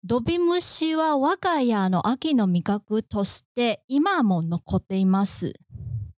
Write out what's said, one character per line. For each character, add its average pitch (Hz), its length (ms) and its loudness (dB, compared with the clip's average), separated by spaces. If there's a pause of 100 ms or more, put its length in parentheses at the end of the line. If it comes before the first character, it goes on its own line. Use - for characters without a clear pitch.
ド 226 160 -2
ビ 330 180 -2
ム 349 240 2
シ 320 340 -2
は 320 220 0
我 294 180 2
が 349 240 0
家 214 300 2
の 185 180 0
秋 269 280 0
の 220 100 4
味 175 160 2
覚 208 400 -2
と 208 220 -4
し - 200 -2 (120)
て 240 320 -2
今 311 340 2
も 185 220 2
残 170 340 -4
っ - 40 0
て - 160 -6
い 190 80 2
ま 196 200 4
す。 - 280 -4 (680)